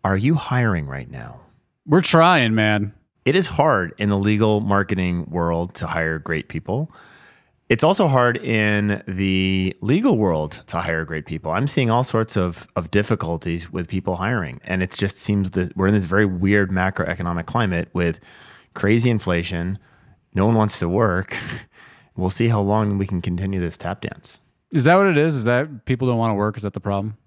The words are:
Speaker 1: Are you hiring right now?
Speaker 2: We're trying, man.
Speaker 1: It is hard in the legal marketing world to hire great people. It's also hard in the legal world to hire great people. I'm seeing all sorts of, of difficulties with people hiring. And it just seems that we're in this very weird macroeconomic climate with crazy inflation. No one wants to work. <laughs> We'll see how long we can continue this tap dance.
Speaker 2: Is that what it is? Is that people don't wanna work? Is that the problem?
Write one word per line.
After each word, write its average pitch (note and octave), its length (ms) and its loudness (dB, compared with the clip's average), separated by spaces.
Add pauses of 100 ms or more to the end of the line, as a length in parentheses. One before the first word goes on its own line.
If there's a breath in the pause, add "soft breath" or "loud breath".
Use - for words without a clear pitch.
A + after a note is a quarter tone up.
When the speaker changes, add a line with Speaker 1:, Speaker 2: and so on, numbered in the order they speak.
Speaker 1:
Are F#2+ 140 2
you B2+ 160 2
hiring A2+ 540 0
right C2+ 240 -10
now? A#1+ 300 -16 (440)
Speaker 2:
We're D#3+ 160 4
trying, D#3+ 540 4
man. G#2+ 360 2 (320)
Speaker 1:
It C#3+ 120 2
is F3+ 100 2
hard A#2+ 540 2
in G#2 100 0
the G2+ 80 2
legal G#2+ 440 2
marketing F#2 680 0
world E2+ 460 -2
to E2+ 100 -6
hire D#2+ 320 -2
great D#2 300 -6
people. A2+ 420 -6 (800 soft breath)
It's A#2+ 140 2
also F#3 240 2
hard B2 300 2
in G#2 680 0
the F#2+ 720 0
legal E3 380 0
world D#2+ 500 -2
to E2+ 140 -6
hire E2 240 -4
great D#2 220 -8
people. D#2+ 240 -8
I'm A2 160 -2
seeing B2 240 0
all A#2+ 120 2
sorts A2 320 -2
of, F2+ 400 -2
of E2+ 140 -4
difficulties E2+ 840 -2
with F2 160 -6
people F#2 280 -4
hiring. F2+ 480 -4
And F#2 180 -2
it F#2 160 0
just G2 200 -2
seems G2 340 -2
that F2+ 260 -2
we're F#2+ 100 2
in G#2 60 4
this G2 120 2
very G2 200 4
weird F#2+ 460 2
macroeconomic F2 720 -2
climate F#2 480 -2
with E2+ 260 0 (540 loud breath)
crazy A#2 380 2
inflation. F2+ 680 -2 (560 soft breath)
No F#2+ 140 2
one A2+ 80 4
wants G#2+ 240 2
to E2+ 100 -2
work. F#2+ 520 0
<laughs> - 60 -12 (680 loud breath)
We'll F#2 160 0
see A#2 160 0
how G#2+ 140 2
long G2+ 360 0
we G2 80 0
can F#2 160 -4
continue F#2+ 380 -4
this E2+ 180 -4
tap - 240 -8
dance. - 380 -12 (320)
Speaker 2:
Is C3+ 140 2
that E3+ 100 8
what G3 100 6
it F3 120 4
is? D3+ 180 2
Is B2 100 -2
that B2+ 400 0
people B2+ 220 0
don't A#2+ 100 2
wanna A2+ 160 0
work? G#2 240 0
Is G#2 60 -10
that G2+ 100 -4
the G2 60 -8
problem? G2+ 360 -4 (120)